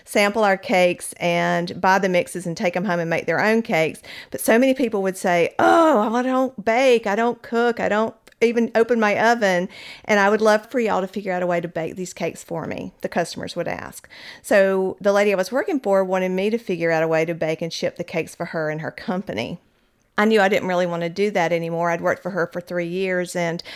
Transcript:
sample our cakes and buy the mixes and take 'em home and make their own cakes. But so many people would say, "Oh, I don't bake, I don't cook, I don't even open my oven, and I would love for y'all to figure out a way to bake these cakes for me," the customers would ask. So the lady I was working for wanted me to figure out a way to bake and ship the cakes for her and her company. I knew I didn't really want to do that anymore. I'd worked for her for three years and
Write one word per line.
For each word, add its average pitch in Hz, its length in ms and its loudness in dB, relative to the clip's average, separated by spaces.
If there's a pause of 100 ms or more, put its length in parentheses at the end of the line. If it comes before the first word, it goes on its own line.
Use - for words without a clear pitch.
sample 208 380 2
our 196 140 4
cakes 180 560 0
and 175 680 -2
buy 190 180 4
the 190 100 0
mixes 175 360 -2
and 165 100 -6
take 180 200 -2
'em 180 100 -2
home 175 140 -2
and 165 100 -2
make 165 160 -2
their 165 180 0
own 220 180 2
cakes. 160 400 -2 (280)
But - 100 -8
so 226 180 2
many 262 160 4
people 220 280 -2
would 190 160 -2
say, 175 400 2
"Oh, 311 560 4
I 247 80 0
don't 254 420 -2
bake, 240 440 2
I 196 80 -2
don't 233 260 -2
cook, 233 380 0
I 185 100 0
don't 214 240 0 (300)
even 226 300 2
open 226 260 2
my 208 200 2
oven, 202 500 2 (360)
and 208 140 4
I 196 100 4
would 214 120 2
love 214 300 4
for 262 80 -2
y'all 190 220 0
to 190 60 -4
figure 196 240 -6
out 180 120 -2
a 175 40 -2
way 175 140 0
to 170 60 -6
bake 170 280 -8
these 185 180 -10
cakes - 300 -6
for 165 220 -8
me," - 360 -10
the 196 80 -6
customers - 460 -6
would 170 120 -6
ask. - 420 -10 (320)
So 190 600 2
the 202 120 4
lady 202 180 4
I 190 40 2
was 185 160 -2
working 302 280 -2
for 196 240 2
wanted 185 280 0
me 190 180 0
to 226 80 0
figure 170 340 -2
out 160 120 2
a 165 40 0
way 160 180 2
to 170 100 -2
bake 160 260 -2
and 165 100 -6
ship - 260 -6
the - 60 -6
cakes 160 320 -6
for 170 100 -8
her 160 240 -4
and 156 120 -6
her 156 100 -8
company. - 680 -6 (580)
I 208 80 4
knew 220 160 4
I 196 80 4
didn't 196 180 0
really 180 180 0
want 170 180 -4
to 170 60 -4
do 202 220 -2
that 175 200 0
anymore. 165 380 -2
I'd 170 120 -2
worked 175 200 0
for 180 100 -8
her 170 160 -2
for 175 140 -10
three 175 260 -6
years 180 480 -4
and 170 280 -4 (120)